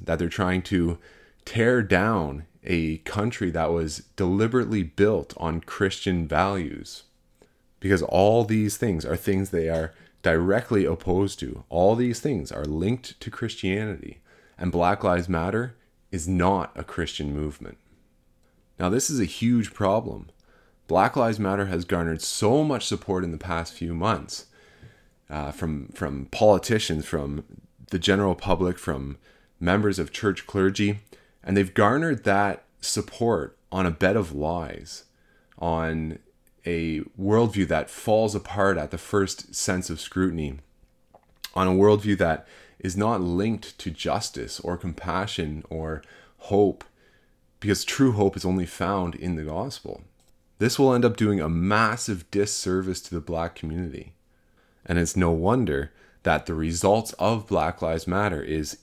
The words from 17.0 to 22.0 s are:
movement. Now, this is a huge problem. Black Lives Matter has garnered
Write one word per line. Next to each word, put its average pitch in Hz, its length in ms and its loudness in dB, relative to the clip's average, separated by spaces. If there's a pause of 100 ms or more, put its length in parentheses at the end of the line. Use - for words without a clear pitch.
movement. 73 460 -8 (1000)
Now, 90 120 0
this 120 200 0
is 143 100 0
a 101 60 2
huge 117 480 0
problem. 104 560 -2 (580)
Black 95 280 4
Lives 113 240 2
Matter 101 260 0
has 87 180 -2
garnered 82 380 -2